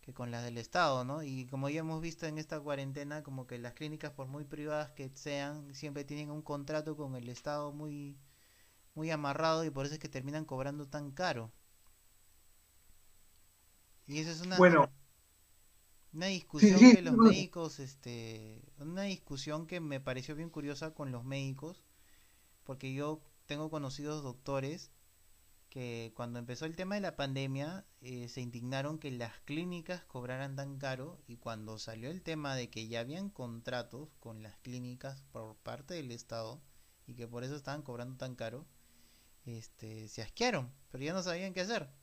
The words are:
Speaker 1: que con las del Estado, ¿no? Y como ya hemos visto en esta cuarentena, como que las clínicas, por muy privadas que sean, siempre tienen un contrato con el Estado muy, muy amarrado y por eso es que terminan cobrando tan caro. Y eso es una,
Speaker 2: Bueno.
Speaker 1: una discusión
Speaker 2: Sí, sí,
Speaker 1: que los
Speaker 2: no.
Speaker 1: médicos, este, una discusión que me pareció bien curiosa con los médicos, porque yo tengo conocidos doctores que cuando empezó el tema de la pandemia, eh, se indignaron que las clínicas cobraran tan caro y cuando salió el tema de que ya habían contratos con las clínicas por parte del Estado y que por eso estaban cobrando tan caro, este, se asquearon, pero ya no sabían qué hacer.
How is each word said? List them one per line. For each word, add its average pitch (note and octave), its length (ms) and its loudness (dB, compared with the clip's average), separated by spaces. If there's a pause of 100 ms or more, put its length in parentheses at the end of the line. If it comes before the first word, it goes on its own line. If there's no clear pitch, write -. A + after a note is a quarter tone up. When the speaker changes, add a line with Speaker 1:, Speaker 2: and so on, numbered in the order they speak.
Speaker 1:
que - 120 -16
con A#2+ 200 -8
las A#2 100 -6
del A#2+ 160 -6
Estado, C3 460 2
¿no? C#3+ 180 -4
Y C3 240 -6
como C3+ 220 -2
ya D3+ 120 -2
hemos D#3+ 220 -4
visto E3 240 -6
en D#3 120 -4
esta D#3 200 -6
cuarentena, C#3+ 640 -6
como C3+ 240 -8
que B2 120 -10
las A#2+ 160 -10
clínicas, D3+ 360 -8
por C#3 160 -10
muy C#3+ 180 -8
privadas D3+ 460 -4
que C#3 240 -10
sean, C#3+ 580 -6
siempre C#3+ 320 -8
tienen D3 280 -8
un D3+ 100 -6
contrato D3+ 540 -4
con C#3 180 -6
el A#2+ 140 -8
Estado D3 440 -4
muy, C#3+ 460 -10 (800)
muy D#3 160 -2
amarrado D#3 520 2
y D#3 60 0
por C3+ 160 -4
eso C#3+ 80 -4
es D3+ 60 -10
que - 80 -10
terminan C#3+ 380 -4
cobrando C#3+ 420 -4
tan C#3+ 240 -8
caro. C3+ 400 -4 (2500)
Y C#3+ 120 -6
eso D#3 120 -2
es E3 100 -6
una, F#3 160 -2
Speaker 2:
Bueno. E3+ 340 12 (1200)
Speaker 1:
una E3 140 -4
discusión F#3+ 520 10
Speaker 2:
Sí, B3 120 12
sí, A#3 60 12
Speaker 1:
que F#3 60 4
los F3 140 4
Speaker 2:
no. A3+ 80 12
Speaker 1:
médicos, F#3 560 8
este, A2+ 840 -10 (160)
una E3 240 -6
discusión D#3 680 -6
que F3+ 120 -6
me C#3+ 200 -4
pareció C3 340 -6
bien E3 160 -8
curiosa D3 440 -6
con C#3 180 -6
los A#2+ 120 -6
médicos, C3+ 600 -6 (800)
porque C3+ 300 -8
yo D3+ 280 -4 (240)
tengo D3+ 240 -6
conocidos D3 540 -4
doctores C#3 680 -4 (800)
que A#2 460 -8
cuando A#2+ 240 -6
empezó A#2+ 260 -8
el D#3+ 120 -6
tema F#3 180 -4
de G#3 60 -2
la F3+ 160 -4
pandemia, C#3 680 -4 (160)
eh, B2 280 -10
se A#2+ 120 -10
indignaron C3+ 580 -4
que D3+ 120 -8
las A#2+ 300 -8
clínicas F3 640 -6
cobraran C3 500 -8
tan C#3 240 -8
caro C3+ 480 -6
y A#2 100 -16
cuando A2 420 -8
salió A2+ 300 -10
el F3 140 -8
tema D3+ 320 -4
de B2 160 -4
que A2+ 160 -8
ya A#2 140 -4
habían D#3+ 300 -6
contratos B2 800 -8 (120)
con A2 220 -14
las G#2+ 160 -16
clínicas B2+ 640 -10 (100)
por A2 240 -12
parte C3+ 380 -10
del C#3 180 -8
Estado A#2 500 -8 (440)
y B2 80 -14
que A#2+ 120 -12
por A#2+ 180 -8
eso C#3 120 -6
estaban C#3+ 260 -8
cobrando B2+ 340 -10
tan B2+ 200 -8
caro, A#2+ 280 -8 (800)
este, A2 640 -12
se - 140 -10
asquearon, D3 500 0 (180)
pero C3 140 -8
ya D#3 80 -2
no F#3 100 -2
sabían F3+ 300 -4
qué F#3 100 -2
hacer. G#3 280 -2 (120)